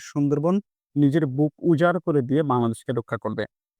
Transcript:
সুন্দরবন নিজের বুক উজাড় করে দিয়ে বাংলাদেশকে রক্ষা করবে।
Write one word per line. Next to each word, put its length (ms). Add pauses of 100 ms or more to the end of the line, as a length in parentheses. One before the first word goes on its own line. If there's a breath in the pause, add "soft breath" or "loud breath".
সুন্দরবন 540 (400)
নিজের 300
বুক 320
উজাড় 420
করে 220
দিয়ে 220
বাংলাদেশকে 480
রক্ষা 260
করবে। 280 (340)